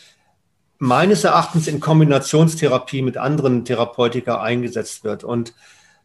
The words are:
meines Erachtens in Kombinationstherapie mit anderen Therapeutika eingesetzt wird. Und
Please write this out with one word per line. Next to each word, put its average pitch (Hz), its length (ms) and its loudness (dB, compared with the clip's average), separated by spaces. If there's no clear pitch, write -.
meines 147 440 2
Erachtens 165 440 2
in 156 120 -4
Kombinationstherapie 151 1200 2
mit 127 120 -4
anderen 131 480 0
Therapeutika 120 760 -2
eingesetzt 117 600 -6
wird. 104 200 -8
Und 120 300 -6